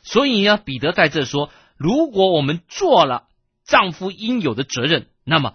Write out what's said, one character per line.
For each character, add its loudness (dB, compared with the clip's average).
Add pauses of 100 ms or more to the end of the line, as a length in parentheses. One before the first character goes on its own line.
所 0
以 0
呢， 2
彼 -10
得 -2
在 2
这 -2
说， -4 (260)
如 0
果 2
我 2
们 -4
做 2
了 -6 (380)
丈 2
夫 -8
应 -4
有 -2
的 -4
责 -6
任， -2 (160)
那 0
么 -4